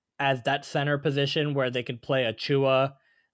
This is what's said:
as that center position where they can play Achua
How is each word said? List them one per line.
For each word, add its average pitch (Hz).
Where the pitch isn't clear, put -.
as 135
that 139
center 143
position 143
where 131
they 123
can 117
play 135
Achua 135